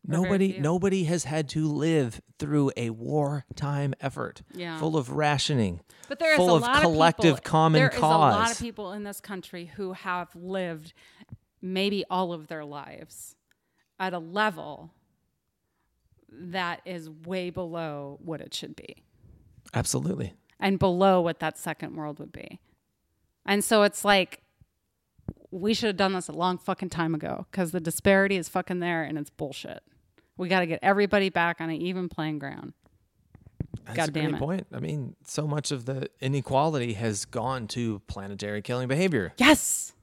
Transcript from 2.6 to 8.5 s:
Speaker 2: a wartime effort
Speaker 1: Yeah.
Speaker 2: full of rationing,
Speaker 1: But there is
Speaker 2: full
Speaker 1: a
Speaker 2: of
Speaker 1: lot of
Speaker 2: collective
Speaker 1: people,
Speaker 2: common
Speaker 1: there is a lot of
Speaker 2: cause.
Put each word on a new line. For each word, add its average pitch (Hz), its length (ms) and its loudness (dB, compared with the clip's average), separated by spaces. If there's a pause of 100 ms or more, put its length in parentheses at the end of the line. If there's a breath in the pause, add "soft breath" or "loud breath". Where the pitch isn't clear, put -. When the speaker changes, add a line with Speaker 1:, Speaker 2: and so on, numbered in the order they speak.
Speaker 2:
a 117 140 -2
wartime 143 1080 -2
effort 131 420 -6 (100)
Speaker 1:
Yeah. 170 280 -10
Speaker 2:
full 156 160 0
of 123 160 0
rationing, 139 680 0 (260 loud breath)
Speaker 1:
But 277 100 -8
there 320 140 2
is 302 40 6
Speaker 2:
full - 180 6
Speaker 1:
a - 20 8
Speaker 2:
of 139 60 6
Speaker 1:
lot 247 160 2
of 294 40 6
Speaker 2:
collective 160 540 6
Speaker 1:
people, - 140 -10
Speaker 2:
common 160 300 6
Speaker 1:
there 262 100 6
is - 80 -6
a - 20 -2
lot 156 400 6
of 233 80 4
Speaker 2:
cause. 226 120 -4